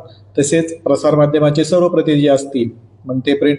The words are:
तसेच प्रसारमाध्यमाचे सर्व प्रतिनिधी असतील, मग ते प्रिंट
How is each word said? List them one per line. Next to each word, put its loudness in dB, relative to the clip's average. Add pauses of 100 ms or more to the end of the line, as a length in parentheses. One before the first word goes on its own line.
(400)
तसेच -2
प्रसारमाध्यमाचे 0
सर्व 2
प्रतिनिधी 0
असतील, 0 (360)
मग -4
ते -2
प्रिंट 0